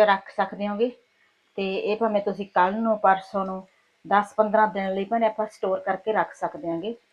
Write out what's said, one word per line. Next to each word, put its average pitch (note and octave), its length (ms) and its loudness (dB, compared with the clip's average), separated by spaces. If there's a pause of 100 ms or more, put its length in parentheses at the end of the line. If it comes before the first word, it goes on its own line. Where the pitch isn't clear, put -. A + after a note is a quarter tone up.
ਰੱਖ G3 240 2
ਸਕਦੇ G3 380 -4
ਹੋਗੇ। G#3 200 0 (720)
ਤੇ F#3+ 160 -2
ਇਹ G3+ 220 -2
ਭਾਵੇਂ G#3+ 260 0
ਤੁਸੀਂ G3+ 320 -6
ਕੱਲ੍ਹ F#3+ 240 2
ਨੂੰ, A3 200 0
ਪਰਸੋਂ F#3+ 460 0
ਨੂੰ, F#3+ 220 -10 (380)
ਦਸ G3+ 300 0
ਪੰਦਰਾਂ G#3+ 340 4
ਦਿਨ G3 260 -4
ਲਈ G3 100 -2
ਭੈਣੇ A3+ 220 0
ਆਪਾਂ G#3+ 220 -2
ਸਟੋਰ F#3+ 320 -2
ਕਰਕੇ G3 320 -4
ਰੱਖ F3 220 0
ਸਕਦੇ E3 360 -6
ਆਂਗੇ। F3 240 -4 (180)